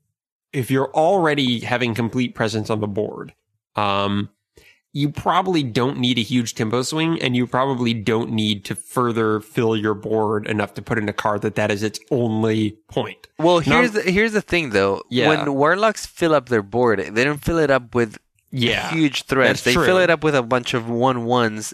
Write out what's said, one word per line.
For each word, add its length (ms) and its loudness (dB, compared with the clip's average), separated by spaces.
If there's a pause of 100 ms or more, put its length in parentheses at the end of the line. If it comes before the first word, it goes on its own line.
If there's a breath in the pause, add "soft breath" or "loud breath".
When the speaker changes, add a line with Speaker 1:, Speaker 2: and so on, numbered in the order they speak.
(540)
Speaker 1:
if 160 -4
you're 240 0
already 680 2
having 340 -2
complete 400 -2
presence 340 -2
on 120 -2
the 60 -2
board, 460 -6 (420)
um, 540 0 (600 soft breath)
you 200 -2
probably 500 0
don't 380 -2
need 180 2
a 60 0
huge 320 -2
tempo 260 -2
swing, 400 -2
and 140 0
you 100 2
probably 480 0
don't 380 -2
need 340 -2
to 100 -6
further 640 0
fill 380 0
your 160 0
board 540 -2
enough 260 -2
to 80 -12
put 160 -4
in 100 -2
a 60 -4
card 300 -2
that 100 -2
that 160 0
is 140 -2
its 160 -4 (100)
only 600 0 (180)
point. 380 -8 (100)
Speaker 2:
Well, 200 4
Speaker 1:
Not 80 0
Speaker 2:
here's 260 4
the, 100 -2
here's 320 2
the 80 0
thing, 300 -2
though. 380 2
Speaker 1:
Yeah. 180 2
Speaker 2:
When 260 0
Warlocks 540 0
fill 260 0
up 160 0
their 140 2
board, 360 2 (120)
they 120 2
don't 220 0
fill 140 0
it 100 2
up 240 0
with 240 0 (320)
Speaker 1:
Yeah. 400 0
Speaker 2:
huge 360 0
threats. 360 2
Speaker 1:
That's 140 2
Speaker 2:
They 100 2
fill 120 4
Speaker 1:
true. 60 4
Speaker 2:
it 60 2
up 140 0
with 100 2
a 80 2
bunch 320 -2
of 160 -4
one 360 0
ones 480 0